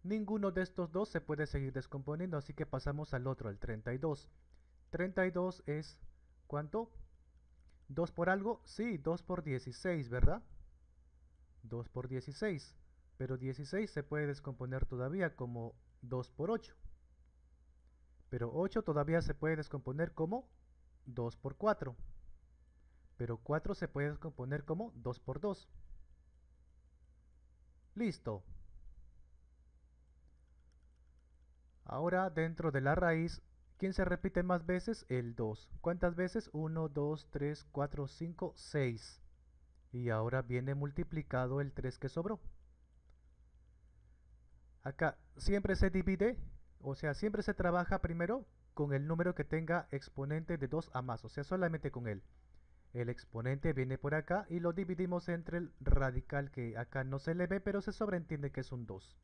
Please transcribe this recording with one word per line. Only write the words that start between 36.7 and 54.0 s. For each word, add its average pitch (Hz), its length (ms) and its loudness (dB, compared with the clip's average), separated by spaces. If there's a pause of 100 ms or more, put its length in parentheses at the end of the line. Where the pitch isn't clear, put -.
dos, 147 420 0
tres, 147 400 -2
cuatro, 143 380 -2
cinco, 170 480 -6
seis. 123 640 -2 (720)
Y 123 160 0
ahora 113 320 2
viene 123 340 0
multiplicado 143 840 0
el 139 120 -2
tres 127 260 -4
que 135 100 -4
sobró. 185 320 -2 (2500)
Acá 143 360 0 (180)
siempre 202 400 4
se 190 140 6
divide, 190 480 4 (420)
o 135 140 -4
sea, 143 200 0
siempre 208 280 2
se 208 120 2
trabaja 175 460 4
primero 175 460 0 (280)
con 143 200 2
el 139 120 2
número 175 280 4
que - 100 0
tenga 160 460 0
exponente 151 680 -2
de 135 80 0
dos 139 280 -2
a 127 80 0
más, 120 220 -4
o 143 40 -10
sea, 143 160 -4
solamente 165 460 0
con 120 180 -4
él. 101 140 -2 (720)
El 120 160 0
exponente 131 640 0
viene 131 260 0
por 143 160 0